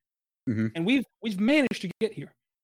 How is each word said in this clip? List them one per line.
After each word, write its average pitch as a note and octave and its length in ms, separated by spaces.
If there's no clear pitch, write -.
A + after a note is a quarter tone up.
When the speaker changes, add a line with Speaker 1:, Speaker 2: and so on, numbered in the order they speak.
Speaker 1:
Mm-hmm. A2 260
Speaker 2:
And E3 120
we've, B3 180
we've G#3 180
managed B3+ 420
to F#3 80
get - 120
here. - 200